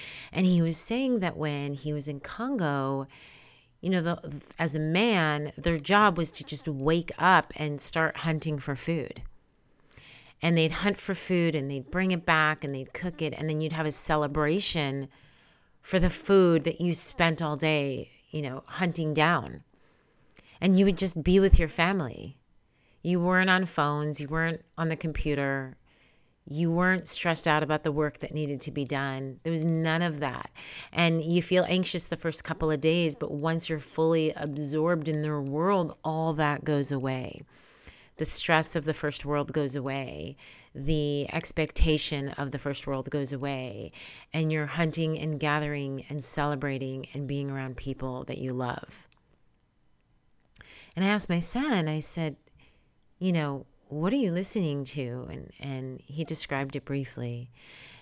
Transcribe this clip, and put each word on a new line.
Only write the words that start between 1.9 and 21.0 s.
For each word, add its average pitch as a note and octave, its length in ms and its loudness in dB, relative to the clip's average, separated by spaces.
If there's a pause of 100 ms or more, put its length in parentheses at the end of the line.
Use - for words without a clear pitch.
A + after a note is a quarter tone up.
was D3 160 -4
in C#3 100 -6
Congo, C#3 880 -2 (720)
you - 100 -4
know, F#3 120 2
the, D#3+ 400 -4 (180)
as D#3+ 160 0
a D#3 40 0
man, D#3 800 2
their E3 200 0
job F#3 400 4
was E3 160 -2
to - 100 -8
just - 240 -8
wake D#3 500 2
up F3 380 6
and D3 240 -4
start - 380 0
hunting D#3 420 -2
for C3+ 160 -4
food. - 460 -4 (1200)
And E3+ 160 4
they'd D#3+ 160 4
hunt G3 240 0
for - 180 -4
food E3+ 400 0
and C#3 160 -2
they'd C3+ 180 -8
bring F#3 220 0
it E3+ 140 -2
back D#3 400 2
and C#3 100 -6
they'd C3 180 -10
cook - 280 -8
it. D3+ 160 -2
And D#3 120 -4
then D#3 120 -2
you'd D#3 100 -2
have D#3+ 140 -4
a D3+ 80 0
celebration D3+ 1120 0 (760)
for - 160 -2
the F3+ 120 6
food F3 560 6
that E3 160 -2
you F3 120 2
spent E3 480 2
all D3+ 140 0
day, C#3+ 560 0 (200)
you D#3 100 -4
know, C3+ 240 -8
hunting E3 480 -2
down. D3+ 500 2 (960)
And F#3 180 6
you G3 60 8
would G3 140 4
just E3+ 260 -2